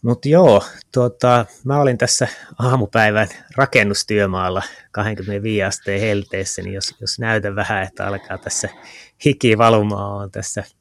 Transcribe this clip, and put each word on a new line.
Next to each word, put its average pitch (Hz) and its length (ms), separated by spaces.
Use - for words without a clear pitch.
Mut 120 240
joo, 147 380
tuota, 123 520
mä 139 160
olin 131 160
tässä 120 300
aamupäivän 110 680
rakennustyömaalla 101 1080
kahdenkymmenenviiden 104 760
asteen 98 340
helteessä, 98 600
niin 92 120
jos, 95 280
jos - 180
näytän 110 360
vähän, 101 280
että 95 240
alkaa 98 300
tässä - 320
hiki 127 320
valumaan, 104 560
oon 101 180
tässä 101 320